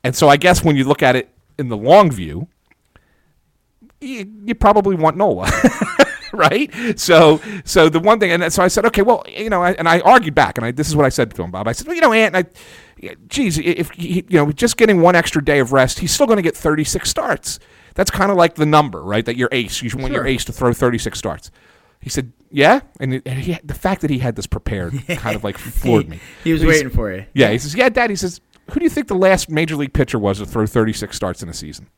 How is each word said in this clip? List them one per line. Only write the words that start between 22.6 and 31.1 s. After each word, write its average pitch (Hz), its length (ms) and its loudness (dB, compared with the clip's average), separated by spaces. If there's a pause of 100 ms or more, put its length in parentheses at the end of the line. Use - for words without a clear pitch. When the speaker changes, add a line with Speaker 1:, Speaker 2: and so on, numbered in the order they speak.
Speaker 1:
And, 131 160 -4
it, - 100 -10
and 131 140 -8
he, 170 240 -6
the 143 100 -12
fact 185 280 -4
that 151 80 -4
he 131 100 -2
had 127 160 -4
this - 100 -10
prepared 95 480 -8 (140)
Speaker 2:
<laughs> - 0 -
Speaker 1:
kind 113 280 -6
of, 107 80 -10
like, 101 140 -8
floored 113 520 -2
me. 80 100 -16 (240)
Speaker 2:
He 165 80 -2
was 160 100 0
Speaker 1:
He's 160 60 2
Speaker 2:
waiting 151 220 2
for 107 220 -2
you. 95 220 -12
Speaker 1:
Yeah, 127 180 4
he 113 60 0
says, 143 160 -8
"Yeah, 247 160 2
Dad," 240 200 0
he 196 60 -4
says, 180 260 -8 (280)
"who 294 100 -4
do 349 40 -2
you 320 60 2
think 277 180 -6
the 202 80 -4
last 185 340 2
major 156 260 -2
league 143 180 -6
pitcher 127 260 0
was 101 200 -2
to 101 60 -10
throw 110 220 -2
thirty-six 110 480 -2